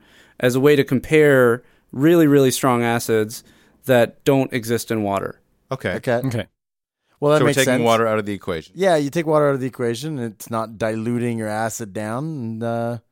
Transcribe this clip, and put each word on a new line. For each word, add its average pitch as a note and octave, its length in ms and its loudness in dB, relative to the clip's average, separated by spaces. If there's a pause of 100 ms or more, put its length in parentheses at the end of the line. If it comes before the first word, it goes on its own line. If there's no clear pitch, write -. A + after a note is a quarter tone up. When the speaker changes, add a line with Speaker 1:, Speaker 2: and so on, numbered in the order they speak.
(380)
Speaker 1:
as B2 160 2
a C3 60 0
way D3 160 6
to C#3 80 4
compare C3 800 4 (300)
really, D#3+ 340 4
really C#3 240 4
strong A#2+ 320 0
acids A#2 600 -2 (440)
that A#2+ 380 2
don't C3+ 280 2
exist A2+ 380 -4
in A2 120 -2
water. G2 380 -4 (320)
Speaker 2:
Okay. G2 220 -4
Speaker 3:
Okay. A#2+ 300 -2
Speaker 4:
Okay. A#2+ 220 -4 (760)
Speaker 3:
Well, D3 120 2
that D3+ 60 4
Speaker 2:
So C3+ 60 2
we're - 40 4
Speaker 3:
makes C#3 80 0
Speaker 2:
taking C3 180 2
Speaker 3:
sense. B2+ 100 0
Speaker 2:
water A2+ 220 4
out A2 120 0
of G#2 80 -4
the G#2 80 -4
equation. F2+ 420 -8
Speaker 3:
Yeah, F3+ 200 2
you D3 120 -2
take D#3 180 -4
water D3+ 220 2
out C#3 60 0
of C3 60 -4
the B2+ 60 -4
equation, B2+ 520 -6
and A#2 160 -8
it's - 160 -18
not A2+ 260 -6
diluting A#2 640 -4
your A2 100 -6
acid G#2+ 460 -6
down, G#2+ 300 -8
and, A#2 380 -8
uh, A#2 360 -6 (140)